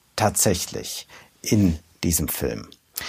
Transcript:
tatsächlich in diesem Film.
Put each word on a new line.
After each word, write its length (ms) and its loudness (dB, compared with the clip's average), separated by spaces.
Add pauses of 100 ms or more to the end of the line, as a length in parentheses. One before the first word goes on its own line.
(160)
tatsächlich 920 0 (340)
in 360 4 (240)
diesem 260 0
Film. 400 -4 (400)